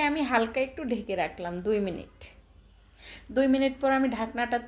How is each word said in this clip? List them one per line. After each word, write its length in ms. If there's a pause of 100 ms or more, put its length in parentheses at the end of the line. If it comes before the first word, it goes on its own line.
আমি 120 (100)
হালকা 360
একটু 140 (100)
ঢেকে 240
রাখলাম 460
দুই 160 (100)
মিনিট। 300 (1120)
দুই 180
মিনিট 340
পর 160
আমি 100 (100)
ঢাকনাটা 400 (100)